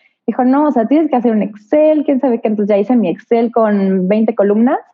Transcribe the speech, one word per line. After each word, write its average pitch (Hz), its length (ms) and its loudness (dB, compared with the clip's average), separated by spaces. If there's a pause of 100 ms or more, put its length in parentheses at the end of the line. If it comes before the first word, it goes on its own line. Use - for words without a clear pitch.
(260)
Dijo, 247 180 -2
"No, 269 240 2
o 294 40 0
sea, 226 160 0
tienes 302 220 0
que 262 60 -2
hacer 240 180 0
un 208 100 0
Excel, 302 600 0
quién 277 160 -2
sabe 247 220 -2
qué". 226 80 -2
Entonces 208 260 0
ya - 40 2
hice 208 180 0
mi 202 120 0
Excel 233 440 -2
con 196 560 0
veinte 220 260 0
columnas 220 440 0 (140)